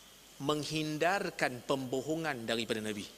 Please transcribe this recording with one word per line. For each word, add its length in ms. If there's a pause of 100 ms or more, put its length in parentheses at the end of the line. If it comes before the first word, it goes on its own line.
(380)
menghindarkan 1300
pembohongan 800
daripada 320
Nabi. 280 (120)